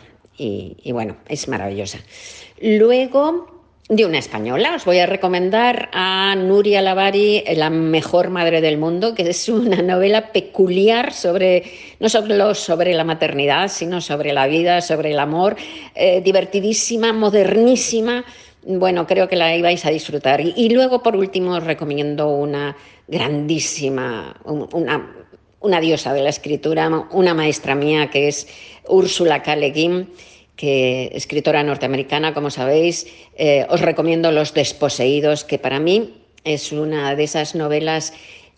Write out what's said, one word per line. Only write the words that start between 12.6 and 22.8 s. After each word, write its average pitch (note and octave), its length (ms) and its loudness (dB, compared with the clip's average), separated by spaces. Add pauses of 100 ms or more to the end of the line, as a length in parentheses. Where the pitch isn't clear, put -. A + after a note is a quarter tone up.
la D#3+ 80 0
maternidad, D#3+ 640 0
sino F3 340 -6
sobre D3 320 -2
la C3+ 140 2
vida, E3+ 340 2
sobre D#3 300 -2
el D3 80 0
amor, E3+ 360 0 (380)
eh, F#3 280 2
divertidísima, G3+ 920 0
modernísima. A3+ 1120 2 (400)
Bueno, F3+ 400 0
creo F#3 220 2
que F#3 80 -2
la E3 200 2
ibais F3 300 0
a D3+ 60 0
disfrutar. D3 500 0
Y, E3+ 140 -2
y A3+ 140 4
luego, B3+ 340 2
por A3+ 120 2
último, F#3+ 360 -2
os E3+ 120 -4
recomiendo D3 680 -2
una C#3+ 460 -2 (320)